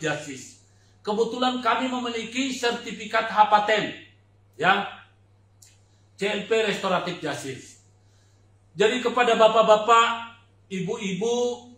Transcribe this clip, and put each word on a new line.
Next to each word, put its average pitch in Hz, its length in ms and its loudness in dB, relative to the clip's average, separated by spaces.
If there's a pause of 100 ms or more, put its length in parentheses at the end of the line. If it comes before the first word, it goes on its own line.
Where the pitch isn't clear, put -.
justice. 143 560 -8 (480)
Kebetulan 240 560 -2
kami 240 260 0
memiliki 240 600 -6
sertifikat 226 800 -4
Hapaten, 214 640 2 (640)
ya, 196 260 2 (1300)
C 190 80 -4
L 208 240 -4
P - 0 - (160)
restoratif 180 560 -4
justice. 135 560 -10 (960)
Jadi 226 240 2
kepada 240 400 2
bapak-bapak, 220 960 4 (320)
ibu-ibu, 214 1080 -4